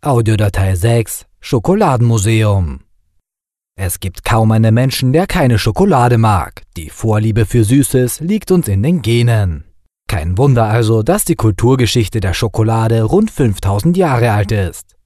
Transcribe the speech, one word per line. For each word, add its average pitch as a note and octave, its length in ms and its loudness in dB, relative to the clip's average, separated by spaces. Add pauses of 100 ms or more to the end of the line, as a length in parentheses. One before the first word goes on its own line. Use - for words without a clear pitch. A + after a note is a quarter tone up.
Audiodatei G#2+ 680 0
sechs, A2+ 500 -2 (140)
Schokoladenmuseum. A2+ 1400 0 (920)
Es - 240 -6
gibt - 240 -12
kaum A2 280 2
einen A2+ 200 4
Menschen, B2+ 420 0
der E3+ 120 2
keine D#3 320 0
Schokolade B2 640 2
mag. G#2 420 0 (160)
Die D#2 140 -14
Vorliebe A2 560 0
für A#2+ 160 2
Süßes B2+ 560 0
liegt F#3+ 320 -4
uns F3+ 160 2
in G2 160 0
den D#3+ 180 0
Genen. A2 640 0 (440)
Kein F2 300 -4
Wunder B2 280 2
also, A2 360 0
dass E3+ 240 -2
die F3 80 0
Kulturgeschichte A#2 840 0
der G2 160 -4
Schokolade A2+ 680 0
rund E3+ 300 0
fünftausend G#2+ 680 -2
Jahre B2+ 340 2
alt G#2 200 0
ist. F#2+ 440 -6 (100)